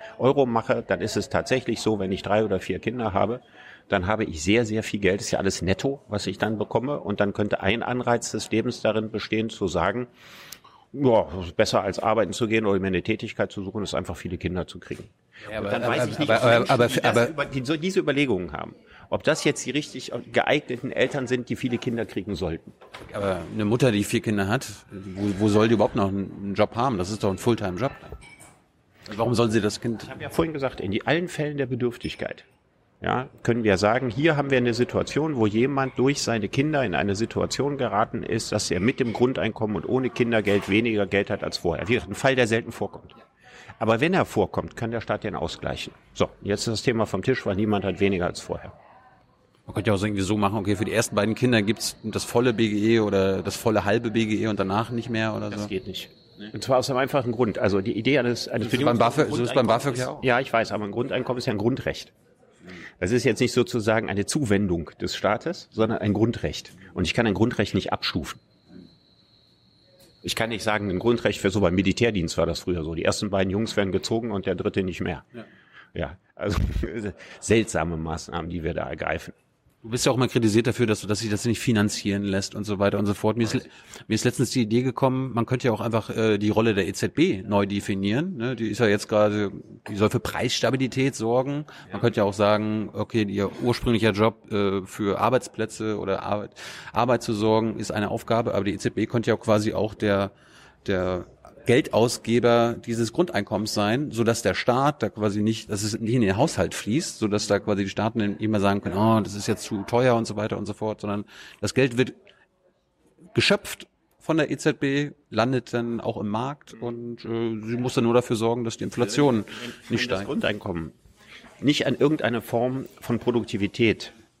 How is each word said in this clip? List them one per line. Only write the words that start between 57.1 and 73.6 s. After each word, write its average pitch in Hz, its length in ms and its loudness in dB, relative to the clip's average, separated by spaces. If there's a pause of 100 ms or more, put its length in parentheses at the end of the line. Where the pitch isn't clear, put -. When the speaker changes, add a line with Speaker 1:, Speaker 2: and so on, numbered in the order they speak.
Speaker 1:
Grund. 110 280 2
Also 101 220 2
die 104 140 -2
Idee 123 220 2
eines, 120 300 0
eines 120 240 -2
Speaker 2:
So 127 60 0
ist - 20 0
es 135 60 2
beim 120 120 4
Speaker 1:
Bedingungsgrundeinkommens 120 300 4
Speaker 2:
bafög, 104 80 -2
so 120 80 0
ist 120 60 -2
es 123 40 -4
beim 131 120 4
Speaker 1:
ist 104 40 4
Speaker 2:
bafög 120 280 2
ja 127 120 -2
auch. 139 140 -10
Speaker 1:
Ja, 123 160 4
ich 135 120 -4
weiß, 113 200 2
aber 104 140 -4
ein 101 60 -6
Grundeinkommen 123 460 -2
ist 123 80 -6
ja 135 80 0
ein 107 60 -2
Grundrecht. - 540 -2 (840)
Das 92 120 0
ist 120 120 4
jetzt 117 160 4
nicht 123 140 2
sozusagen 110 560 2
eine 98 160 -2
Zuwendung 101 640 0 (100)
des - 160 -6
Staates, - 560 -2
sondern 110 280 0
ein 104 140 2
Grundrecht. 101 600 -2 (200)
Und 92 120 -2
ich 80 80 0
kann 113 140 2
ein 101 80 2
Grundrecht 110 400 2
nicht - 180 -2
abstufen. - 460 -4 (1800)
Ich 90 120 -4
kann 113 140 0
nicht 113 140 -4
sagen, 107 260 0
ein 92 100 0
Grundrecht 117 400 2
für 101 100 2
so, 101 120 2
beim 87 140 4
Militärdienst 95 640 2
war 82 80 4
das 82 140 -2
früher 87 240 -2
so. 80 120 -6
Die 80 100 -2
ersten 104 240 0
beiden 95 220 0
Jungs 107 260 -2